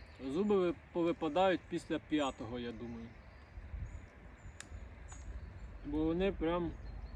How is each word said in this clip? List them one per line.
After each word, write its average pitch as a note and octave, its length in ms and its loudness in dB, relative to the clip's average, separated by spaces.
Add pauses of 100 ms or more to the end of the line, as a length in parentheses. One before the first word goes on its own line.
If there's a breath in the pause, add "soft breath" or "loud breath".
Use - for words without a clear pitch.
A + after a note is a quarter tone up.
(240)
Зуби G3 320 4
ви-, F3 180 6 (180)
повипадають E3+ 760 4
після D#3+ 300 -2
п'ятого, C3 600 0
я A#2+ 140 -4
думаю. A#2 340 -8 (2750)
Бо D3+ 180 2
вони F3+ 280 4
прям, E3+ 380 2 (460)